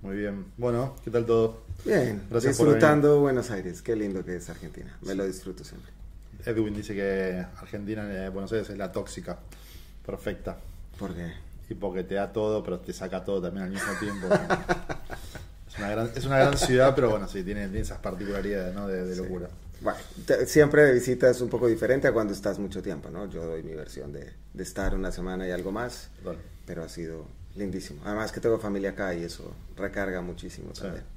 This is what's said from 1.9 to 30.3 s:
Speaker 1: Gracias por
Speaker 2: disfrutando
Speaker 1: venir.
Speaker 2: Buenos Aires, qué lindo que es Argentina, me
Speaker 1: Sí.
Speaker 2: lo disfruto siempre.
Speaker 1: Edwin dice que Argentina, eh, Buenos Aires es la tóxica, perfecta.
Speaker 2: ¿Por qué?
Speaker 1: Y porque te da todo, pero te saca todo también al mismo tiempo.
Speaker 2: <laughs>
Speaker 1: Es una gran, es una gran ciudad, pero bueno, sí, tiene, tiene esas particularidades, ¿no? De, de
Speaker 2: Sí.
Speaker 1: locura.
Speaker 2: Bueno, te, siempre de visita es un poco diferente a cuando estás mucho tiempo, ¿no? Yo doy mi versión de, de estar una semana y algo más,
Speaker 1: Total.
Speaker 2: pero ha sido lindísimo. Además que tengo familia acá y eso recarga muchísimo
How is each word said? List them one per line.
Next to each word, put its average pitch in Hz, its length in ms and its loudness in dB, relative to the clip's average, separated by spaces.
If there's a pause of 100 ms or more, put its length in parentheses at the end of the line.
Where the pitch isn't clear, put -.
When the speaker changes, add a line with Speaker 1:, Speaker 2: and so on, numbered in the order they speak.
Speaker 1:
Gracias 127 260 4
por 170 100 6
Speaker 2:
disfrutando 147 420 8
Speaker 1:
venir. 147 140 10
Speaker 2:
Buenos 127 280 2
Aires, 90 320 -6
qué 117 140 0
lindo 98 280 -2
que 87 120 -4
es 85 120 -8
Argentina, - 540 -12
me 95 100 -6
Speaker 1:
Sí. 95 60 -2
Speaker 2:
lo 98 80 0
disfruto 90 380 -8
siempre. - 260 -16 (540)
Speaker 1:
Edwin 110 300 0
dice 104 200 -6
que 95 500 0 (120)
Argentina, 104 560 -6
eh, 95 160 -6
Buenos 95 240 -6
Aires 107 180 0
es 98 80 -8
la 95 140 -6
tóxica, 92 460 -6 (680)
perfecta. 98 520 -6 (400)
Speaker 2:
¿Por 95 160 -6
qué? 85 180 -6 (360)
Speaker 1:
Y 107 60 -6
porque 92 300 -2
te 95 120 -6
da 98 160 -2
todo, 107 300 2
pero 90 160 -4
te - 140 -10
saca 92 320 -6
todo 98 180 0
también 92 220 -4
al 92 60 -4
mismo 95 280 -4
tiempo. 107 300 -4
Speaker 2:
<laughs> 196 80 6 (1400)
Speaker 1:
Es - 60 -10
una 101 100 -4
gran, 113 260 -2
es 127 120 -4
una 135 120 4
gran 139 200 8
ciudad, 131 360 8
pero 131 140 6
bueno, 104 180 2
sí, 95 160 -4
tiene, 101 200 -2
tiene 107 180 -4
esas 101 160 -4
particularidades, 98 760 -2
¿no? 101 120 -4
De, 92 200 -2
de 92 80 -4
Speaker 2:
Sí. 92 80 -4
Speaker 1:
locura. 90 260 -6 (320)
Speaker 2:
Bueno, 92 180 -2 (280)
te, 135 180 4
siempre 147 380 8
de 143 100 10
visita 123 380 6
es 123 100 2
un 123 80 0
poco 120 180 2
diferente 117 400 4
a 131 60 6
cuando 107 220 2
estás 95 240 -2
mucho 95 240 -4
tiempo, 87 260 -6
¿no? 87 220 -8
Yo 82 160 -8
doy 80 160 -6
mi 80 100 -10
versión 73 400 -10
de, 71 220 -12 (180)
de - 100 -8
estar 95 320 0
una 92 160 0
semana 92 380 -4
y - 20 -2
algo 90 220 -2
más, 117 380 -6 (120)
Speaker 1:
Total. 87 140 -8 (300)
Speaker 2:
pero 85 180 -6
ha 80 60 -12
sido 80 340 -8 (320)
lindísimo. 90 480 -6
Además 104 280 -4
que - 80 -8
tengo 113 180 4
familia 98 320 -2
acá 95 240 -2
y 85 100 -4
eso 85 260 -10 (240)
recarga 95 460 -4
muchísimo 85 540 -10